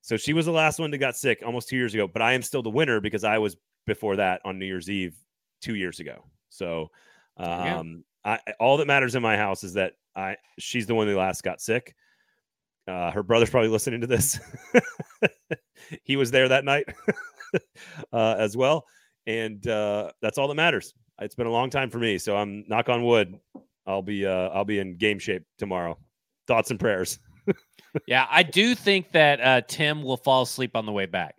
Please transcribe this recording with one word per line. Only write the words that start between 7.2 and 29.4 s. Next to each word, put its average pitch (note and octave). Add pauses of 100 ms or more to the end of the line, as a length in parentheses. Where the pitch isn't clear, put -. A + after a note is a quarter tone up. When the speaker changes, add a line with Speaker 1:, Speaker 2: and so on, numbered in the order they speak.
Speaker 2:
There F2+
you F2
go. E2
Speaker 1:
um, E2 (220)
I, G#2+ (200)
all C3+
that D3+
matters C3+
in B2+
my A2
house G2+
is F2+
that F#2+ (220)
I, F#2+ (240)
she's A#2
the A#2
one G#2+
who G2+
last F#2
got -
sick. - (920)
Uh, F2+
her G2+
brother's A2+
probably A2+
listening A2+
to A#2
this. - (340)
<laughs> - (840)
He C#3
was B2+
there C3
that C3+
night, C#3 (220)
<laughs> -
uh, A2+
as G#2+
well. C#3 (400)
And, A2
uh, G#2 (100)
that's A2
all C#3
that C#3+
matters. D#3 (260)
It's G#2
been A#2+
a A2+
long B2
time C3+
for A2
me. A2
So G2+
I'm, G#2
knock A2
on A#2+
wood, G#2+ (480)
I'll F#2+
be, G2
uh, F#2
I'll G2
be G2+
in F#2
game G#2
shape F2+ (120)
tomorrow. F2+ (500)
Thoughts A2+
and G#2+
prayers. F#2+ (280)
<laughs> G3 (500)
Speaker 2:
Yeah, B2+
I E3+
do G#3+
think G3
that, D3